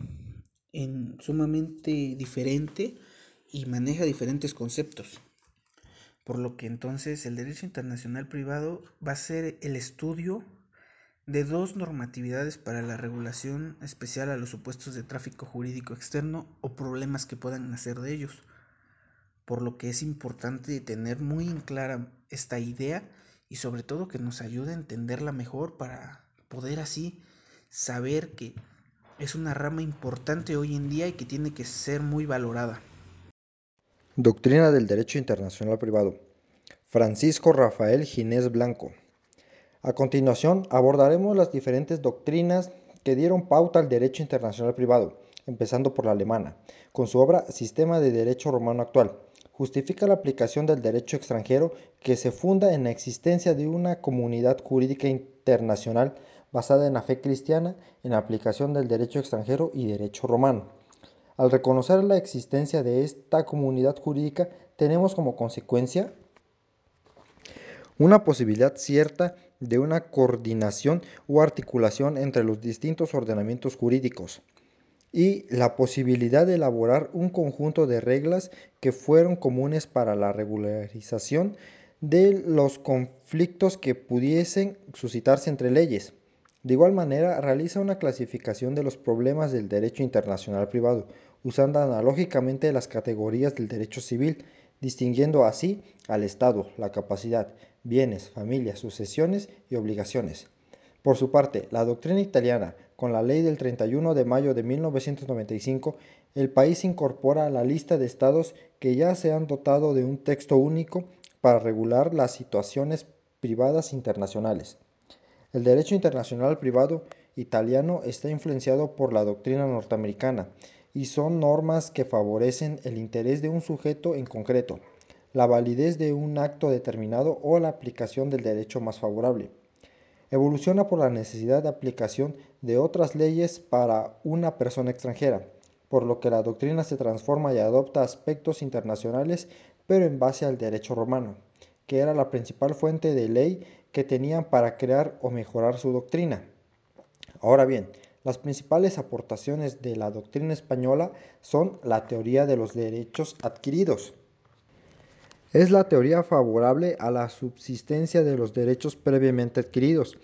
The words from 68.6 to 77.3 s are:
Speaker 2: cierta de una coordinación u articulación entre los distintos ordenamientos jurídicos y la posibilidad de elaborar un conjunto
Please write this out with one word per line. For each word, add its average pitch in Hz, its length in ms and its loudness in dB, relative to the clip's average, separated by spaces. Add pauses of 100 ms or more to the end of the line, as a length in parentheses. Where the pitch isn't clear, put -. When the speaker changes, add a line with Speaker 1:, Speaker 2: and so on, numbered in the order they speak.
Speaker 2:
cierta 151 600 0 (240)
de 120 180 0
una 160 300 0
coordinación 117 960 0 (240)
u 147 160 4
articulación 139 760 0
entre 131 260 0
los 110 200 -2
distintos 156 520 -4
ordenamientos 117 640 -4
jurídicos 120 640 -2 (720)
y 190 320 2 (100)
la 123 220 2
posibilidad 127 720 4
de 185 80 4
elaborar 131 580 2
un 180 160 -2
conjunto 156 580 0